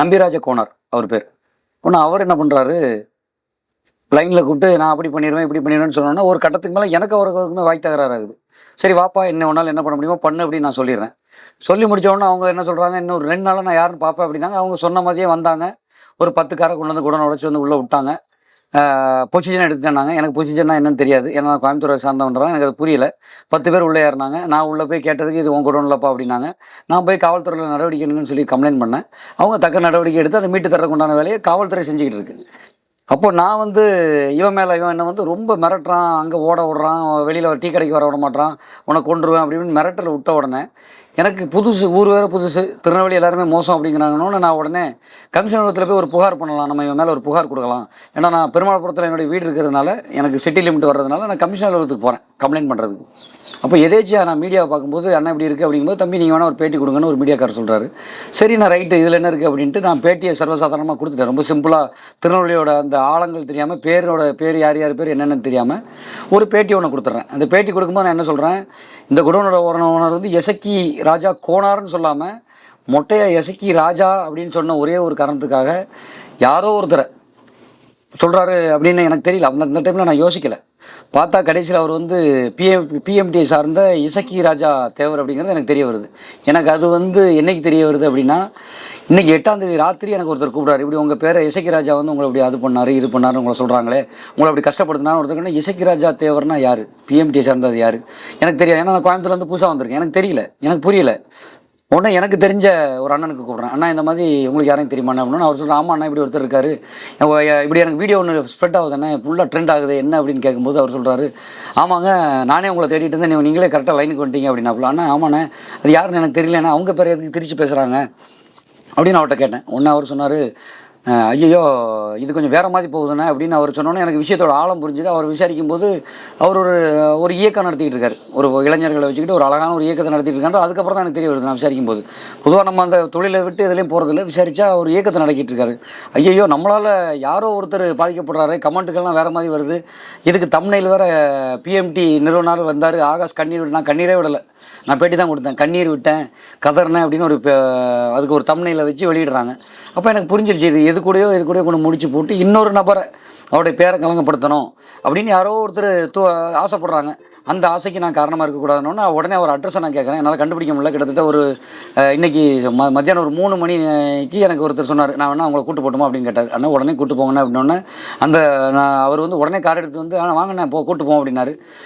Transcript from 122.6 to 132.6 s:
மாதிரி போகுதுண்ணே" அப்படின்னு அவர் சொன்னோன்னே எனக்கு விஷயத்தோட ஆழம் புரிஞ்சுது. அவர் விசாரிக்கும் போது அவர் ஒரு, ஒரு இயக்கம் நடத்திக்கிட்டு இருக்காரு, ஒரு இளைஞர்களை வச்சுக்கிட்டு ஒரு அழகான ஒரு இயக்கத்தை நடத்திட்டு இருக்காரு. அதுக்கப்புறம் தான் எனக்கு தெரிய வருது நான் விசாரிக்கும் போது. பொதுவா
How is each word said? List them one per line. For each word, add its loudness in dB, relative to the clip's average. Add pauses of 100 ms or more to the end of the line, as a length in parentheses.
மாதிரி -2
போகுதுண்ணே" -2
அப்படின்னு -2
அவர் 2
சொன்னோன்னே -2
எனக்கு 0
விஷயத்தோட 0
ஆழம் 0
புரிஞ்சுது. -6
அவர் 0
விசாரிக்கும் -2
போது -2 (340)
அவர் 2
ஒரு, 2 (440)
ஒரு 0
இயக்கம் 2
நடத்திக்கிட்டு -2
இருக்காரு, -2 (160)
ஒரு 2
இளைஞர்களை 0
வச்சுக்கிட்டு -2
ஒரு 4
அழகான 0
ஒரு -2
இயக்கத்தை -2
நடத்திட்டு -2
இருக்காரு. 0
அதுக்கப்புறம் -2
தான் -2
எனக்கு -6
தெரிய -2
வருது -4
நான் -4
விசாரிக்கும் -2
போது. -4 (400)
பொதுவா 6